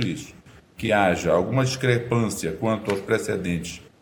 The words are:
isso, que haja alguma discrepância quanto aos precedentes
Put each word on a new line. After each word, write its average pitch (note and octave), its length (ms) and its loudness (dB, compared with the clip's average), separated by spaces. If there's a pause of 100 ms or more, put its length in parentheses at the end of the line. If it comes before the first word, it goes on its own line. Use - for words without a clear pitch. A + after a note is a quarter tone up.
isso, - 280 -6 (420)
que A2 160 0
haja F2 400 4
alguma B2 320 2
discrepância A#2 880 0
quanto A2 380 -2
aos G2 100 0
precedentes F#2+ 800 -2 (220)